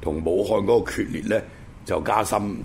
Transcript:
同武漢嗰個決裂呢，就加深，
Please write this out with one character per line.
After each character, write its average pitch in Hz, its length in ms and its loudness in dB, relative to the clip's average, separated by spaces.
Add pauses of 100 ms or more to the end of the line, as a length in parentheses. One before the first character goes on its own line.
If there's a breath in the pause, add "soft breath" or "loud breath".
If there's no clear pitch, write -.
同 78 240 -2
武 92 200 4
漢 101 200 2
嗰 113 160 6
個 - 100 -6
決 - 180 -4
裂 - 120 -4
呢， 107 200 2 (440 loud breath)
就 85 160 0
加 104 240 2
深， 107 160 0 (240)